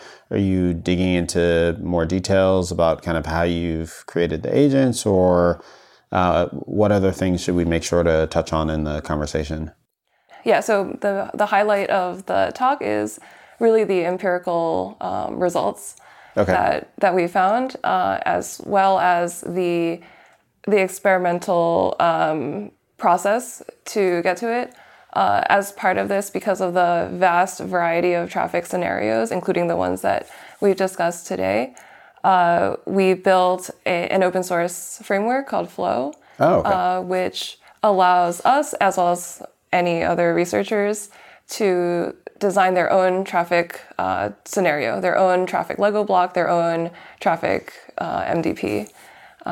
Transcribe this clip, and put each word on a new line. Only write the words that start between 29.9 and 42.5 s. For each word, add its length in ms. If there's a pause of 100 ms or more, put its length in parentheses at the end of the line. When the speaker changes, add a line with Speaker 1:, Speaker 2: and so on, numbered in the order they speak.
Speaker 2:
that 260 (320)
we've 160
discussed 500
today, 480 (500)
uh, 520 (100)
we 280
built 540 (160)
a, 240
an 140
open 200
source 600
framework 460
called 220
Flow, 420 (260)
Speaker 1:
Oh, 220
okay. 100
Speaker 2:
uh, 320
which 560 (240)
allows 600
us, 300
as 220
well 160
as 300 (300)
any 300
other 320
researchers, 760 (380)
to 640 (240)
design 340